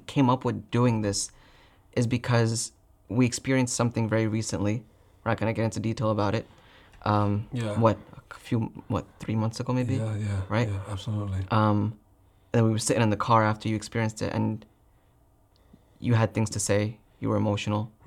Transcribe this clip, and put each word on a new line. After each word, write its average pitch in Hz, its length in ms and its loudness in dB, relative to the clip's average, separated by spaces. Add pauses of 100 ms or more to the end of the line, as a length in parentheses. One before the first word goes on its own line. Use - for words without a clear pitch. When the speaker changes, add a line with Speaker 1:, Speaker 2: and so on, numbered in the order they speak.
Speaker 1:
came 135 240 4
up 127 140 0
with 110 260 -4
doing 120 300 4
this 101 300 -2 (640)
is 123 140 2
because 117 640 0 (380)
we 123 160 4
experienced 127 500 0
something 117 340 0
very 110 180 2
recently. 107 560 -2 (400)
We're 117 80 -2
not 104 80 0
gonna 110 140 0
get 110 120 -2
into 110 140 -4
detail 110 320 -2
about 104 240 0
it. - 100 -4 (580)
Um, 104 480 0
Speaker 2:
Yeah. 110 280 -4
Speaker 1:
what, 110 180 6 (340)
a - 40 -18
few, - 360 -2 (160)
what, 107 180 -2 (140)
three - 160 -4
months 110 240 -2
ago, 123 140 -4
maybe? 123 220 -2
Speaker 2:
Yeah, 110 200 -2
yeah, 101 340 -2
Speaker 1:
Right? 110 200 0
Speaker 2:
yeah, 101 100 -4 (120)
absolutely. 101 480 -4 (120)
Speaker 1:
Um, 107 420 2 (580)
and 120 80 2
then 113 60 6
we 110 60 4
were 107 80 0
sitting - 240 2
in 110 80 4
the 101 60 0
car 113 260 4
after 107 260 0
you 110 60 0
experienced 110 480 -4
it, 98 100 -2
and 110 320 -2 (1300)
you 117 160 2
had 110 180 2
things 110 180 0
to 101 80 -6
say. 104 380 0 (220)
You 113 100 -4
were 107 60 0
emotional, 104 560 -2 (160)